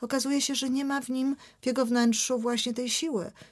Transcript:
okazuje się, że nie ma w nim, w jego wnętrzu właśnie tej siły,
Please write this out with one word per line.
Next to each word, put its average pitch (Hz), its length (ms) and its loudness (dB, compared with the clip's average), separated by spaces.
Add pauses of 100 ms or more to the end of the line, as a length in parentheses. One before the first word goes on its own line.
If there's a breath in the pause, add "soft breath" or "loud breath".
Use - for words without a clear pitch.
okazuje 269 400 0
się, 277 140 0
że 269 140 -2
nie 269 160 0
ma 277 160 -2
w 269 80 -8
nim, 262 260 0 (260 loud breath)
w - 40 -12
jego 254 200 2
wnętrzu 233 540 2
właśnie 240 340 -2
tej 247 160 -4
siły, 233 420 -2 (200 loud breath)